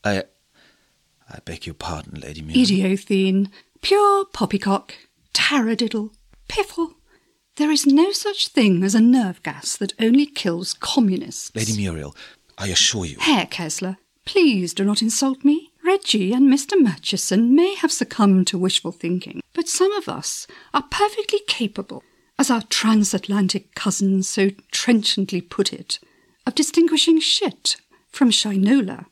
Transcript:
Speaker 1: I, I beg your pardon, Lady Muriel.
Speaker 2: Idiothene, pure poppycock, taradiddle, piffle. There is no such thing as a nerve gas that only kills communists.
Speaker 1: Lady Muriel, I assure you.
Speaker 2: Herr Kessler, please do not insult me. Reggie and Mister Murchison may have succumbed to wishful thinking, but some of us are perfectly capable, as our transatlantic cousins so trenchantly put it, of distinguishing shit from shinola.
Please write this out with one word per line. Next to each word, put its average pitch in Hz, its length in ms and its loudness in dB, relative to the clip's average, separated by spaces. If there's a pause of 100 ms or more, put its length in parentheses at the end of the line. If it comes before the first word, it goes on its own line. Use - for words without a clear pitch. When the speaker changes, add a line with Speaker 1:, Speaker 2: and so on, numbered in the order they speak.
Speaker 1:
I, 98 200 -2 (1040)
I - 160 -18
beg 82 220 -14
your 80 80 -12
pardon, 76 440 -10
Lady 73 220 -14
Muriel. 80 240 2
Speaker 2:
Idiothene, 190 840 0 (320)
pure 403 420 2
poppycock, - 720 -4 (400)
taradiddle, 220 760 0 (380)
piffle. 339 480 -4 (640)
There 302 120 2
is 294 160 0
no 311 260 6
such 403 360 -4
thing 190 360 2
as 196 120 0
a 220 40 4
nerve 226 440 4
gas 139 340 -10
that 196 220 -6
only 240 260 4
kills 175 480 -6
communists. - 840 -2
Speaker 1:
Lady 110 220 -2
Muriel, 80 380 -6 (420)
I 98 120 -6
assure 90 360 0
you. 71 140 -10
Speaker 2:
Herr 269 260 2
Kessler, 180 520 -8 (280)
please 226 480 2
do 196 100 -2
not 208 200 0
insult 262 420 -2
me. 302 240 2 (160)
Reggie 254 480 0
and 262 160 6
Mister 285 260 2
Murchison 226 760 2
may 359 220 4
have 320 160 -2
succumbed 196 560 2
to 190 100 -4
wishful 180 340 -2
thinking, 180 520 -6 (100)
but 330 160 -4
some 381 220 2
of 403 180 -4
us - 380 -10 (260)
are 285 160 0
perfectly 415 560 -2
capable, - 560 -6 (380)
as 269 100 2
our 226 140 0
transatlantic 202 1120 0
cousins 190 520 -2
so 196 220 0 (220)
trenchantly 202 680 0
put - 320 -4
it, - 280 -10 (500)
of - 60 -8
distinguishing 320 640 4
shit - 560 -2 (340)
from 247 220 2
shinola. 202 800 0